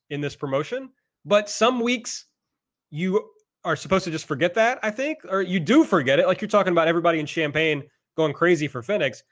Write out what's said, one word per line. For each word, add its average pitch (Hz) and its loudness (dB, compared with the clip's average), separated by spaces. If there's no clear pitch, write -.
in 143 -6
this 143 -6
promotion, 151 -6
but 208 0
some 240 0
weeks 240 -4
you 185 -2
are 165 0
supposed 180 0
to 175 -4
just 156 -8
forget 156 -2
that, 233 2
I 214 -2
think, 277 -6
or 190 -2
you 180 -2
do 233 6
forget 143 2
it. 180 4
Like, 185 0
you're 214 -6
talking 185 2
about 165 4
everybody 165 2
in 151 -4
Champaign 151 -2
going 156 0
crazy 165 2
for 123 -8
Phoenix 165 -2